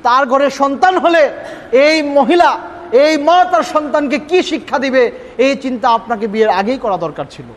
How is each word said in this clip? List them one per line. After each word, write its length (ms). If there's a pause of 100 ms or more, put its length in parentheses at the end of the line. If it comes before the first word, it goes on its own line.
তার 240
ঘরে 240
সন্তান 480
হলে 320 (420)
এই 300
মহিলা, 560 (340)
এই 240
মা 280
তার 180
সন্তানকে 560
কি 240
শিক্ষা 360
দিবে, 320 (280)
এই 180
চিন্তা 320
আপনাকে 380
বিয়ের 220
আগেই 300
করা 180
দরকার 340
ছিল। 140 (120)